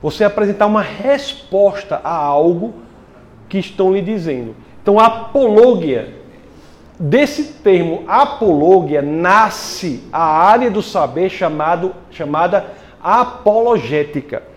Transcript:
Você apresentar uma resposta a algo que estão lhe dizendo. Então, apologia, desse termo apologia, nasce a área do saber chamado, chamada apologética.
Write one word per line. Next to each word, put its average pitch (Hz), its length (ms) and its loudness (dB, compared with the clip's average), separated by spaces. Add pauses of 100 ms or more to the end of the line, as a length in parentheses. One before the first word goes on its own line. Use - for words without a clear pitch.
Você 156 220 -4
apresentar 208 440 0
uma 208 160 0
resposta 202 1200 -2
a 139 100 -4
algo 165 600 0 (760)
que 196 100 -4
estão 190 340 0
lhe 196 80 2
dizendo. 165 540 -6 (280)
Então, 202 180 4
apologia, 220 1120 2 (840)
desse 240 560 0
termo 175 520 0
apologia, 180 960 2
nasce 170 1000 -2 (100)
a 160 100 -2
área 190 480 4
do 202 120 -4
saber 160 480 -2
chamado, 170 640 -4 (160)
chamada 170 560 -2 (360)
apologética. 190 1400 -2 (140)